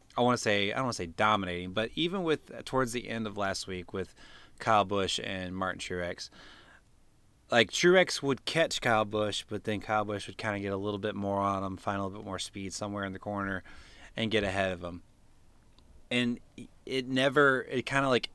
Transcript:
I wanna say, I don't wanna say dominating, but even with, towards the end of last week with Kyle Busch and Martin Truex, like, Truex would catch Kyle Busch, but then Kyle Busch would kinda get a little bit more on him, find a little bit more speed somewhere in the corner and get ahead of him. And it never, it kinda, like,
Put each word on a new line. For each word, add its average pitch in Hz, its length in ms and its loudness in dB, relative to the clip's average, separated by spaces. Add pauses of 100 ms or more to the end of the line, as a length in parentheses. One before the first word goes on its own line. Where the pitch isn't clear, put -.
(160)
I 127 40 2
wanna 123 180 6
say, 101 340 2
I 117 40 -4
don't 131 100 0
wanna 117 80 -2
say 90 120 -6
dominating, 92 680 0
but 110 220 -2
even 175 280 -2
with, 147 420 -2
towards 131 280 0
the 113 160 -6
end 113 180 -4
of 101 120 -8
last 98 280 -2
week 92 260 -8
with 95 220 -6 (440)
Kyle 107 260 4
Busch 95 380 0
and 92 340 -6
Martin 92 240 -4
Truex, 90 480 -6 (1200)
like, 117 200 6
Truex 180 520 4
would 139 220 -2
catch 156 360 0
Kyle 110 240 4
Busch, 107 440 -2
but 104 160 -8
then 104 160 -2
Kyle 107 240 0
Busch 101 220 -6
would 98 100 -14
kinda 104 240 -4
get 98 120 -4
a 98 40 -2
little 101 220 -4
bit 101 160 -4
more 98 260 -2
on 98 220 0
him, 95 140 -4
find 101 240 -4
a - 40 -2
little 98 140 -6
bit 107 80 -12
more 92 120 -6
speed 98 340 -8
somewhere 101 320 -6
in 95 80 -6
the 95 60 -10
corner 98 440 -4 (540)
and 113 140 -2
get 107 140 4
ahead 95 280 0
of 87 100 -8
him. 87 200 -10 (1080)
And 123 280 0 (460)
it 127 240 -4
never, 131 540 6
it 127 240 -4
kinda, 135 220 2
like, 120 260 4